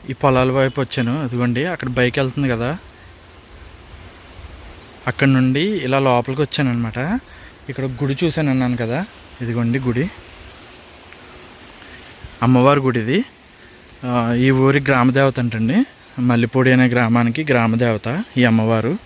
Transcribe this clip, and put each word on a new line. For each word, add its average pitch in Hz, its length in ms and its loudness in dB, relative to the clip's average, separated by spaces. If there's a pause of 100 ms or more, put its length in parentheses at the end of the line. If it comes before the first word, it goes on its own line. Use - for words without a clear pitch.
ఈ 131 40 -8
పొలాల 131 380 2
వైపు 131 300 0
వచ్చాను. 127 420 -4
అదిగోండి 123 420 -2
అక్కడ 165 220 -8
బైక్ 123 320 0
వెళ్తుంది 135 300 -2
కదా, 123 280 -4 (2250)
అక్కడ 139 200 0
నుండి 131 340 4
ఇలా 139 380 0
లోపలికి 131 420 0
వచ్చాను 139 280 -2
అనమాట. 120 500 -4 (500)
ఇక్కడ 131 140 -6
ఒక 131 80 -4
గుడి 135 340 -4
చూశాను 151 240 0
అన్నాను 127 280 0
కదా, 123 280 -4 (360)
ఇదిగోండి 120 380 -2
గుడి, 127 300 -2 (2250)
అమ్మవారి 127 360 6
గుడి 127 200 0
ఇది. 135 260 -2 (800)
ఆ, 120 280 0
ఈ 127 180 2
ఊరి 135 280 4
గ్రామ 131 320 2
దేవత 135 280 2
అంటండి, 120 460 0 (360)
మల్లిపూడి 123 500 2
అనే 127 160 4
గ్రామానికి 120 560 0
గ్రామ 120 320 2
దేవత 120 480 -2 (140)
ఈ 123 60 4
అమ్మవారు. 113 640 2